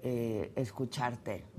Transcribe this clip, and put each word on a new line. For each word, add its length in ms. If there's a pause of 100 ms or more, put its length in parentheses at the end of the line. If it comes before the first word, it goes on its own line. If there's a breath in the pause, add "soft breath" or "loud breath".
eh, 540
escucharte, 880 (140)